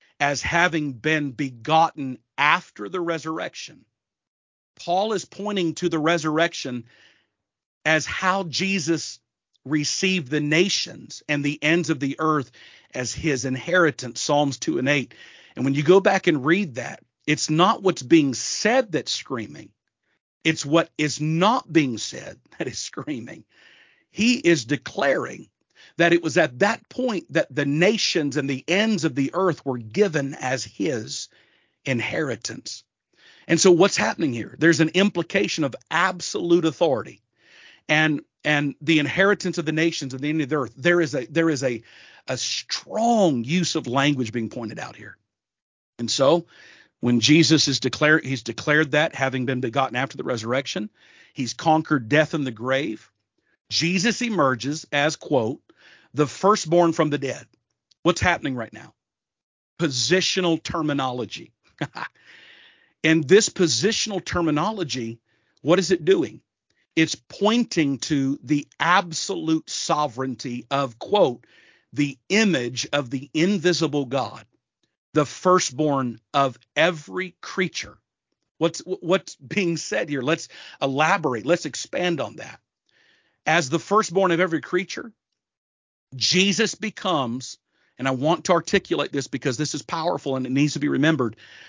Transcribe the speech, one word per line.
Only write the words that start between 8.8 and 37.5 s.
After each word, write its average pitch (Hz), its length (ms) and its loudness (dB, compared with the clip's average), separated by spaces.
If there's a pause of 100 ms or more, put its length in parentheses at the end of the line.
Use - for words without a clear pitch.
received 151 640 -2
the 151 100 -2
nations - 880 -2
and 147 160 -2
the 147 200 -2
ends 156 260 2
of 147 100 0
the 139 200 -4
earth 156 320 -2 (420)
as 127 180 -6
his 139 320 -2
inheritance, 135 760 0
Psalms 147 380 2
two 151 180 -2
and 131 100 -2
eight. 139 280 0 (400)
And 127 100 -4
when 139 80 2
you 147 100 0
go 180 160 8
back 190 280 2
and 143 180 0
read 165 300 0
that, 123 280 -10 (240)
it's 151 220 0
not 185 340 4
what's 180 200 0
being 139 300 6
said 220 600 0
that's - 180 -4
screaming. 107 600 -8 (760)
It's 156 200 -2
what 160 320 2
is 151 220 -2
not 175 520 0
being 139 260 2
said - 500 -12
<laughs> - 100 -20
that - 100 -6
is - 120 -10
screaming. - 640 -10 (680)
He 233 240 2
is 165 280 2
declaring 143 840 -2 (480)
that 170 160 4
it 170 100 2
was 156 140 0
at 131 220 2
that 214 280 0
point 240 460 -4
that 151 200 0
the 139 120 -2
nations 156 720 2
and 139 120 -4
the 131 200 -4
ends 202 340 0
of 139 120 0
the 139 180 0
earth 180 320 0
were 127 120 -4
given 139 580 -2
as 131 280 -4
his 139 640 -6 (560)
inheritance. - 1000 -6 (640)
And 165 100 4
so 190 120 8
what's 175 260 6
happening 170 340 0
here? 113 260 -6
There's 160 220 6
an 160 100 4
implication 170 760 0
of 123 100 -4 (160)
absolute 175 720 0
authority 147 580 0 (680)